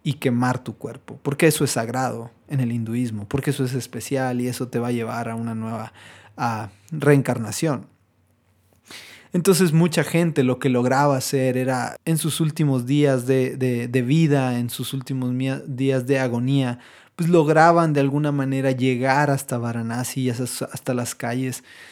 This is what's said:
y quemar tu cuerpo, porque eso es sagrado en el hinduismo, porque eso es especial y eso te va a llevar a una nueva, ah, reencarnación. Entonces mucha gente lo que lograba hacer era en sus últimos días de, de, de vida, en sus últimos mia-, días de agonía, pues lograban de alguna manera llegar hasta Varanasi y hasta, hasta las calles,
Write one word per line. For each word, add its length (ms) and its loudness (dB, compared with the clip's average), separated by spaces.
y 100 0
quemar 500 0
tu 120 -10
cuerpo, 460 -14
porque 240 0
eso 180 4
es 80 2
sagrado 600 -4
en 140 -2
el 100 0
hinduismo, 560 -4
porque 240 -2
eso 120 -2
es 100 -4
especial 680 -4
y 60 -2
eso 220 -6
te 100 -4
va 80 -2
a 40 -2
llevar 380 -4
a 60 -8
una 180 -6
nueva, 400 -8
ah, 320 -4
reencarnación. 960 0
Entonces 380 4
mucha 320 4
gente 400 0
lo 140 0
que 100 0
lograba 480 2
hacer 400 0
era 480 -4
en 120 0
sus 220 -4
últimos 460 0
días 420 2
de, 300 2
de, 320 -2
de 120 0
vida, 560 2
en 120 -2
sus 240 -8
últimos 400 -4
mia-, 340 -2
días 400 0
de 120 2
agonía, 600 0
pues 120 0
lograban 640 6
de 80 2
alguna 320 2
manera 400 0
llegar 580 2
hasta 280 -2
Varanasi 640 -4
y 80 2
hasta, 420 -4
hasta 220 -6
las 220 -4
calles, 500 -6